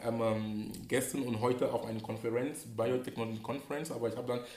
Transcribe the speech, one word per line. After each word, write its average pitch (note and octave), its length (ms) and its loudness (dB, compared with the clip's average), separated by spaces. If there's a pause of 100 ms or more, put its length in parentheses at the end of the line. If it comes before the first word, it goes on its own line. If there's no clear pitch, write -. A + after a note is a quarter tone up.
ähm, A#2 200 2
ähm, A2 480 2 (160)
gestern C3 340 2
und A#2+ 200 0
heute B2 300 4
auf A2+ 140 0
einer A2 140 -2
Konferenz, A#2 640 -2 (120)
Biotechnology A2+ 680 0
Conference, C#3+ 480 -4
aber A#2 180 0
ich A2+ 80 -4
habe B2 100 -4
dann B2 120 2 (180)